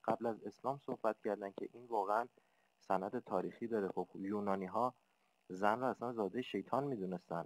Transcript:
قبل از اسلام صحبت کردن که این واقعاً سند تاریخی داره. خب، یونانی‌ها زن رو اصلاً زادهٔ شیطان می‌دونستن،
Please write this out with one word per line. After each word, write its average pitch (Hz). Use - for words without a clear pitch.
قبل 113
از 110
اسلام 127
صحبت -
کردن 101
که -
این 120
واقعاً 110
سند 101
تاریخی 92
داره. 107
خب، 90
یونانی‌ها 101
زن 104
رو 131
اصلاً 120
زادهٔ 110
شیطان 117
می‌دونستن، 92